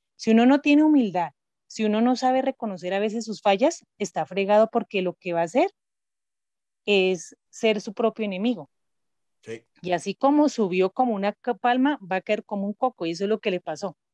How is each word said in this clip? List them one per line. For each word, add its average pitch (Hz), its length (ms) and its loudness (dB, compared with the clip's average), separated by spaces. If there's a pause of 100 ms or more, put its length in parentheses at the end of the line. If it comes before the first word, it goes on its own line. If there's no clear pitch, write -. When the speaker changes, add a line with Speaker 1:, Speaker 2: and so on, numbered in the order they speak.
(160)
Speaker 1:
Si - 140 -6
uno 226 160 6
no 285 160 4
tiene 294 220 4
humildad, 202 480 2 (340)
si - 200 -6
uno 208 160 0
no 247 140 2
sabe 262 280 0
reconocer 190 500 -6
a 196 60 0
veces 220 260 -4
sus 214 160 -10
fallas, 208 420 2 (140)
está 170 300 -6
fregado 208 440 2
porque 208 300 -2
lo 180 140 -2
que 175 180 -8
va 165 80 0
a 170 40 0
hacer 277 260 0 (1120)
es 185 500 0 (140)
ser 214 320 -2
su 208 140 -12
propio 220 300 -2
enemigo. 196 440 -4 (720)
Speaker 2:
Sí. 117 220 -14 (180)
Speaker 1:
Y 180 120 -6
así 180 200 -4
como 294 340 2
subió 185 440 0
como 247 240 -2
una 202 180 -4
ca-, 240 220 -6
palma, 254 440 0
va 190 180 -4
a 180 40 -6
caer 214 240 -4
como 202 220 -6
un 208 60 -6
coco, 240 340 -6
y 165 40 -4
eso 175 120 -8
es 196 60 -2
lo 214 100 -2
que 214 100 -6
le 180 100 -2
pasó. 165 380 -10 (160)